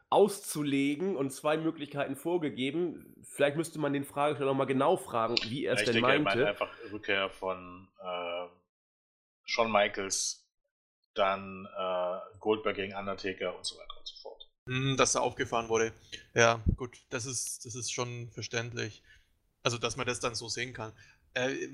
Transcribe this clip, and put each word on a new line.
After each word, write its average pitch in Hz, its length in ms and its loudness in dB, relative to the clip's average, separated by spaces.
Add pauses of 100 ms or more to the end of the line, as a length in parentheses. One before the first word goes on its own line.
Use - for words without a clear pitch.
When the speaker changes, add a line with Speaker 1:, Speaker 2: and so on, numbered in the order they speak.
Speaker 1:
auszulegen 147 1080 2
und 135 140 0
zwei 151 260 0
Möglichkeiten 143 580 -2
vorgegeben. 156 1000 -2 (100)
Vielleicht 143 340 2
müsste 160 200 -4
man 143 160 0
den 143 120 0
Fragesteller 143 460 0
noch 131 60 0
mal 135 80 2
genau 135 300 4
fragen, 117 400 0 (140)
wie 123 160 -2
er 110 80 2
es 104 80 4
Speaker 2:
Ja, 107 60 0
ich 120 40 4
Speaker 1:
denn 117 40 4
Speaker 2:
denke, 120 120 6
er 131 60 8
meint 143 100 4
Speaker 1:
meinte. 113 240 4
Speaker 2:
einfach - 220 0 (240)
Rückkehr 98 360 0
von, 92 600 -8 (120)
äh, 87 460 -4 (960)
Shawn 113 280 2
Michaels, 101 760 0 (680)
dann, 98 520 0
äh, 92 540 -2 (200)
Goldberg 107 380 0
gegen 98 180 -6
Undertaker 98 600 -4
und - 80 -10
so - 120 -8
weiter - 220 -14
und - 80 -16
so - 140 -14
fort. - 280 -16 (180)
Speaker 3:
Hm, 131 300 -2
dass 127 180 4
er 123 80 2
aufgefahren 117 460 0
wurde. 113 240 4 (420)
Ja, 117 280 6 (120)
gut, 127 220 -6 (120)
das 120 160 -4
ist, - 400 -6
das 104 100 -10
ist 123 160 -6
schon 120 400 -6
verständlich. 117 720 -6 (600)
Also, 120 160 0
dass 113 160 -2
man 127 100 -4
das 120 140 -2
dann 120 160 -2
so 117 120 -8
sehen 120 260 -6
kann. 110 200 -10 (400)
Äh, 131 400 -2